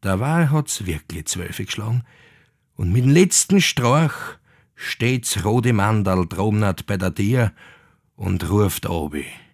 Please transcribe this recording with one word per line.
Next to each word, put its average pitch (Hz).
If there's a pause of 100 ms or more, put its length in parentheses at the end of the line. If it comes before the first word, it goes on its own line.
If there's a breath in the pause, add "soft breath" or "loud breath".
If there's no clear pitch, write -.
Dabei 135
hat's 143
wirklich 80
zwölf 90
geschlagen 113 (720 soft breath)
und 87
mit 123
dem 131
letzten 180
Strauch 143 (380 soft breath)
steht's -
rote 117
Mandal 98
droben 104 (220)
bei 101
der 92
Tür 110 (600 loud breath)
und 95
ruft 101
obi 76 (280)